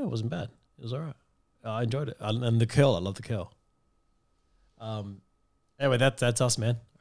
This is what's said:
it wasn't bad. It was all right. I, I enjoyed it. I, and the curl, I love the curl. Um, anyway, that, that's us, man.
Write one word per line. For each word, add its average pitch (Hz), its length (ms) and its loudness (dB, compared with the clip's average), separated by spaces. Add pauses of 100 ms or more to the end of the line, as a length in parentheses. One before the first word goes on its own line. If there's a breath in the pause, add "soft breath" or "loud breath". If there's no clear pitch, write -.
it 233 60 -4
wasn't 110 200 -4
bad. - 200 -6 (280)
It - 60 -20
was 117 100 -10
all 135 60 -6
right. 156 160 -10 (480)
I, 113 60 -8
I 110 140 -2
enjoyed 131 260 -4
it. - 100 -12
I, 104 100 -6
and 117 320 2
the 117 60 6
curl, 135 280 6
I 85 40 0
love 95 160 -4
the - 80 -14
curl. 104 280 -8 (1300)
Um, 107 420 -8 (580)
anyway, 135 180 2
that, 131 200 4
that's 120 240 2
us, 123 160 2
man. 117 200 0 (240)